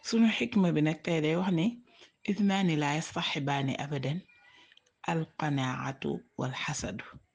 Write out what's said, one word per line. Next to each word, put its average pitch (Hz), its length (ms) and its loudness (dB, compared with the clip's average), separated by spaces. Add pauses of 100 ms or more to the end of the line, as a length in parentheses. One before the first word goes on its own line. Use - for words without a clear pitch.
Sunu 226 300 4
xikma 202 400 2
bi 151 100 4
nag 156 220 2
tey 170 180 0
day 156 140 2
wax 190 160 0
ni, 165 140 2 (580)
"Ithnaani 196 560 2
laa 147 160 0
yastaxibaani 139 800 -2
abadan, 143 440 -4 (840)
alqanaatu 139 1080 -2 (260)
wal 131 180 -2
xasadu. - 480 -6 (320)